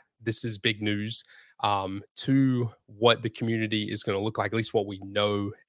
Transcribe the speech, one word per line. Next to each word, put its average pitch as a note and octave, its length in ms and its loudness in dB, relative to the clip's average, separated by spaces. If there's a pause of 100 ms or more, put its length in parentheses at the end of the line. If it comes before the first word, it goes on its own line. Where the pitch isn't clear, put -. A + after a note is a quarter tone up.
(200)
this A2 240 0
is A2 140 -4
big G#2 240 -2
news, G#2+ 420 -2 (360)
um, G2 420 0 (140)
two, C3 560 2 (160)
what A2+ 340 4
the A2+ 80 -2
community A2 640 -2
is G#2+ 100 0
gonna G2 180 0
look A2 200 -2
like, G2+ 120 -2
at A2+ 60 -2
least A2+ 160 -2
what G2+ 140 2
we G2 120 -8
know G2+ 520 0 (180)